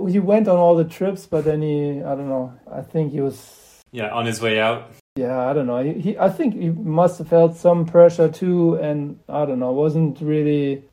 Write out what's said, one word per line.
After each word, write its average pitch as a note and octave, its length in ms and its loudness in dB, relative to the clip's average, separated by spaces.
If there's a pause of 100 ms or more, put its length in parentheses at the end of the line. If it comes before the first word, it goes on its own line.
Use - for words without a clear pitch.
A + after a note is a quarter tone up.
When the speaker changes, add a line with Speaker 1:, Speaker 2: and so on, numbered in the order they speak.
Speaker 1:
He F#3+ 100 2
went G3+ 300 2
on F3+ 80 4
all E3+ 180 6
the E3 80 2
trips, F#3+ 420 -6
but D3+ 200 -2
then D3+ 160 0
he, D3 420 -4
I C#3 120 -6
don't C#3 120 -8
know, B2+ 240 -6 (180)
I - 120 -12
think D3+ 320 -4
he D3 80 -4
was - 600 -10 (120)
Speaker 2:
Yeah, A2 160 -6
on A#2 160 -4
his A2+ 160 -4
way A2 180 0
out. A#2 300 -2 (260)
Speaker 1:
Yeah, B2+ 240 -4 (100)
I C#3+ 40 0
don't C#3+ 140 -2
know. B2 140 -2
He, D3 120 -2
he, F#3+ 240 -4
I F#3 120 2
think A#3+ 260 -2
he F3 140 -4
must E3+ 500 0
have D#3 100 -10
felt E3 260 4
some E3+ 300 2
pressure E3+ 420 6
too, E3+ 540 0
and D3 380 -6 (100)
I D3 160 -2
don't C3 140 -4
know, B2+ 120 -2
wasn't D3+ 500 0
really D3 720 -2